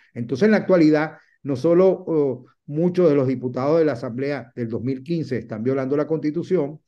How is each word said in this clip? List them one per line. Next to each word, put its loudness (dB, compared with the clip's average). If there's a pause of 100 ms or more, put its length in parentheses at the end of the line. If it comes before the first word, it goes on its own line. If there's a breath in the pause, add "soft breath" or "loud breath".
(140 soft breath)
Entonces, -2
en 4
la 4
actualidad, 2 (260 loud breath)
no -4
solo, 4
oh, -2 (200 soft breath)
muchos 2
de 4
los 2
diputados -2
de 4
la 2
Asamblea -6
del -6
dos -6
mil -4
quince -4
están -8
violando -2
la 0
Constitución -4